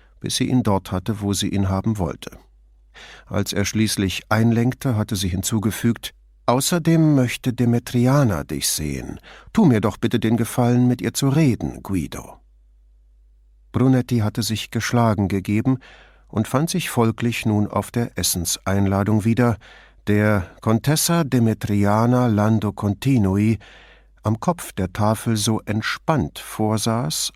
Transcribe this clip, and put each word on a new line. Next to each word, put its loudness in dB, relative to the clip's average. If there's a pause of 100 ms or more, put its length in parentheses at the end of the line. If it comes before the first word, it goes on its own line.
(180)
bis -6
sie -2
ihn 2
dort 0
hatte, -4
wo 0
sie -2
ihn 0
haben -2
wollte. -6 (880)
Als -4
er 0
schließlich 0
einlenkte, 2
hatte -2
sie -2
hinzugefügt: -2 (340)
"Außerdem 2
möchte 0
Demetriana 2
dich -4
sehen. -6 (360)
Tu 4
mir 6
doch 0
bitte -2
den 2
Gefallen, 2
mit 0
ihr -4
zu 0
reden, 0
Guido." -6 (1300)
Brunetti 2
hatte -2
sich -6
geschlagen 0
gegeben 0 (540)
und -2
fand -2
sich -4
folglich 0
nun 2
auf -4
der -4
Essenseinladung 0
wieder, 2 (500)
der 2 (140)
Contessa 0
Demetriana 2
Lando 2
Continui 0 (640)
am -2
Kopf -4
der -4
Tafel 0
so -2
entspannt -2
vorsaß, -4